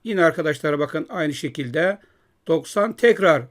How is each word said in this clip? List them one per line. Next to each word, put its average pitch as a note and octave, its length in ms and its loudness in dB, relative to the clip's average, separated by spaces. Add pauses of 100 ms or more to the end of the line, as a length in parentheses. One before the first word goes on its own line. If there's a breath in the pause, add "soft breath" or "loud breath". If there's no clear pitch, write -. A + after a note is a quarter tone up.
Yine G3 200 0
arkadaşlara D3+ 540 0
bakın D3+ 300 -4
aynı D#3 260 -4
şekilde D3 640 -4 (480 soft breath)
doksan, F#3 500 -2
tekrar F#3+ 540 4